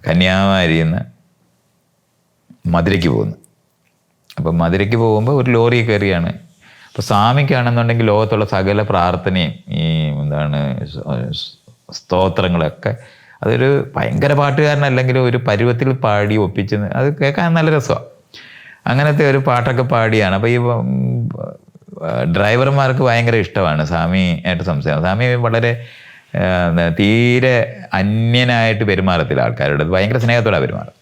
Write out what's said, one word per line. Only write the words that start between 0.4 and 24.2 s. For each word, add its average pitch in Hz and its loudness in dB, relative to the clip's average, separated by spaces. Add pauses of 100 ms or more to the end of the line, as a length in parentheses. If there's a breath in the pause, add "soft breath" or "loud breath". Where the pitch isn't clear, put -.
നിന്ന് 82 -2 (1700)
മധുരയ്ക്ക് 85 2
പോകുന്നത്. 53 -4 (960)
അപ്പം 80 -2
മധുരയ്ക്ക് 98 0
പോകുമ്പോൾ 113 2
ഒരു 123 0
ലോറി 117 2 (100)
കയറിയാണ്. 95 0 (580 loud breath)
അപ്പൊ - -8
സ്വാമിക്കാണെന്നുണ്ടെങ്കിൽ 120 2
ലോകത്തുള്ള 107 0
സകല 98 0
പ്രാർത്ഥനയും 90 0 (280)
ഈ 80 -2 (380)
എന്താണ് 73 -4 (340)
സ്-, - -12 (340)
സ്-, - -14 (460)
സ്തോത്രങ്ങളൊക്കെ, 90 -2 (500 loud breath)
അതൊരു 123 2 (280)
ഭയങ്കര 131 0
പാട്ടുകാരനല്ലെങ്കിലും 139 0
ഒരു 123 0 (100)
പരുവത്തിൽ 120 0 (160)
പാടി 104 0 (100)
ഒപ്പിച്ച് 101 -4 (240)
അത് 135 0 (120)
കേൾക്കാൻ 147 0
നല്ല 160 2
രസമാണ്. - -2 (840 loud breath)
അങ്ങനത്തെ 147 2
ഒരു 135 2
പാട്ടൊക്കെ 123 0 (100)
പാടിയാണ്. 110 2
അപ്പൊ 113 0
ഈ, 123 2 (140)
ഉം, 117 -2 (1500)
ഡ്രൈവർമാർക്ക് 131 2
ഭയങ്കര 117 2
ഇഷ്ടമാണ് 78 0
സ്വാമിയായിട്ട് 85 0